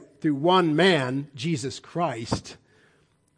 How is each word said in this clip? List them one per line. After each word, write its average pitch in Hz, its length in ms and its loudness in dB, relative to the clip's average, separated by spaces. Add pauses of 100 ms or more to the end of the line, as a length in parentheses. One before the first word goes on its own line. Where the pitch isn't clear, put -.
(200)
through 156 140 0
one 165 400 2
man, 147 600 2
Jesus 135 440 -4
Christ, 127 800 -6 (800)